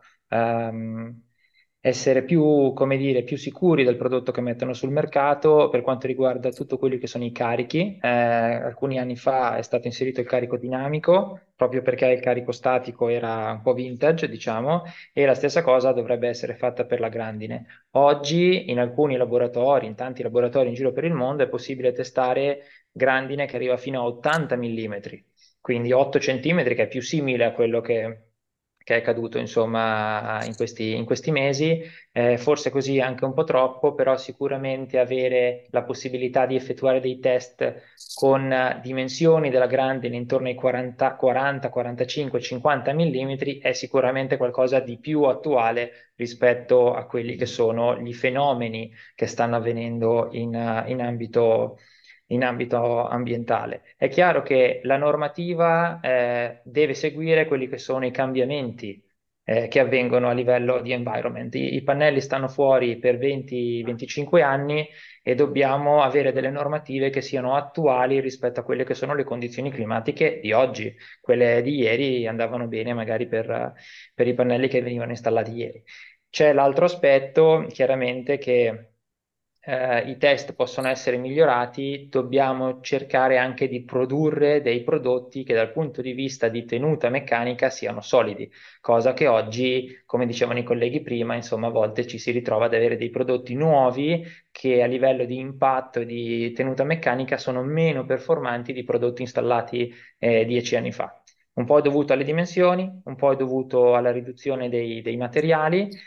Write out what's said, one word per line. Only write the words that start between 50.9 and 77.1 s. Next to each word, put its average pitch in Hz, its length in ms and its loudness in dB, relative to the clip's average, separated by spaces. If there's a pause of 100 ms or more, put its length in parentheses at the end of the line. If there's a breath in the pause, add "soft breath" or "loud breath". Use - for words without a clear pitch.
in 127 120 -4
ambito 117 760 0 (520 soft breath)
in 123 160 0
ambito 120 640 0
ambientale. 120 760 -4 (140 soft breath)
È 139 120 0
chiaro 170 340 4
che 127 420 2
la 135 120 2
normativa, 165 1040 0
eh, 120 640 -2
deve 135 300 2
seguire 156 520 0
quelli 131 220 -2
che 131 100 -8
sono 131 280 -4
i 123 40 -2
cambiamenti, 127 920 -4 (420)
eh, 113 240 0
che 139 120 4
avvengono 123 480 2
a 120 40 2
livello 123 480 0
di 120 120 -6
environment. 120 640 -6
I, 135 200 -4
i 135 80 -2
pannelli 139 380 2
stanno 135 280 -4
fuori 131 500 2
per 123 180 2
venti, 123 680 -2
venticinque 135 600 0
anni 143 440 0 (360 loud breath)
e 127 120 2
dobbiamo 139 680 4
avere 131 300 2
delle 131 180 -2
normative 143 580 -2
che 135 140 -2
siano 127 320 -2
attuali 135 640 2
rispetto 127 400 -4
a - 20 -4
quelle 127 220 -2
che 127 100 -4
sono 143 200 -4
le 139 100 -2
condizioni 123 460 -6
climatiche 117 680 -2
di 107 120 -2
oggi. 110 420 2 (260 loud breath)
Quelle 120 420 4
di 143 140 0
ieri 123 500 2
andavano 117 400 -4
bene 113 260 -4
magari 113 340 -2
per, 117 460 -4 (420 loud breath)
per 123 120 2
i 123 80 2
pannelli 123 340 2
che 131 140 0
venivano 120 300 -6
installati 113 400 -2
ieri. 117 300 -10 (480 loud breath)
C'è 151 220 6
l'altro 139 320 4
aspetto, 160 880 4